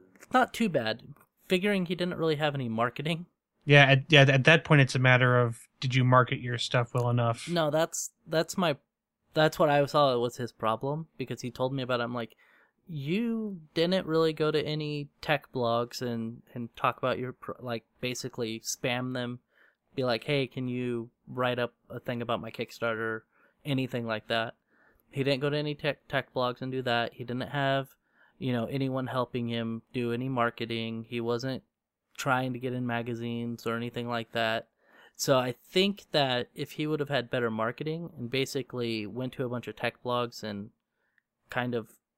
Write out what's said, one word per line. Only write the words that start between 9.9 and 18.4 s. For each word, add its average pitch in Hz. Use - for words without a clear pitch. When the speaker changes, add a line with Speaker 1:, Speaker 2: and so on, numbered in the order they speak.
Speaker 1:
was 120
his 120
problem, 139
because 127
he 123
told 131
me 135
about 123
it. 120
I'm 120
like, 117
"You 196
didn't 180
really 160
go 156
to 151
any 151
tech -
blogs 120
and, 117
and 120
talk 127
about 123
your, 127
pro-, -
like, 120
basically 120